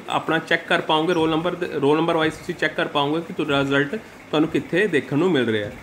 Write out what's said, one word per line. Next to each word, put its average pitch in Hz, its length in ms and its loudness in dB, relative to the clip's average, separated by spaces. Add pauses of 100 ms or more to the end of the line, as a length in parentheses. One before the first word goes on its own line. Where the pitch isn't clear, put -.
ਆਪਣਾ 156 300 0
check 165 280 -2
ਕਰ 175 140 2
ਪਾਓਗੇ, 160 320 2
roll 160 160 2
number 165 260 0
ਦੇ, 175 120 -4
ਰੋਲ 147 300 2
number 165 200 2
wise 156 160 0
ਤੁਸੀਂ - 220 -8
check 156 200 -2
ਕਰ 165 120 -2
ਪਾਓਗੇ 147 340 0
ਕਿ 175 120 -10
ਤੁਹਾਡਾ 143 280 0
result 139 340 0
ਤੁਹਾਨੂੰ - 540 -2
ਕਿੱਥੇ 170 380 0
ਦੇਖਣ 143 300 0
ਨੂੰ 180 140 4
ਮਿਲ 131 140 4
ਰਿਹਾ 110 200 0
ਹੈ। - 180 -10